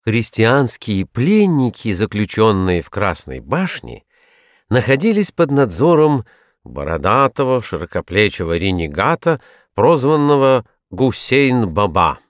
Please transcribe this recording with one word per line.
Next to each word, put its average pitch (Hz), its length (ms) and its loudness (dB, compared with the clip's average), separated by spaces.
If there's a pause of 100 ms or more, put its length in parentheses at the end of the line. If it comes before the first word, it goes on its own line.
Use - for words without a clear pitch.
Христианские 113 1040 0
пленники, 143 880 0
заключённые 98 880 0
в - 80 -16
Красной 95 520 -6
башне, - 640 -8 (640)
находились 147 640 0
под 156 200 0
надзором 143 760 2 (380)
бородатого, 107 960 -2
широкоплечего 87 960 -4
ренегата, 95 840 -2 (340)
прозванного 139 920 2 (260)
Гусейн-Баба 104 1300 0 (120)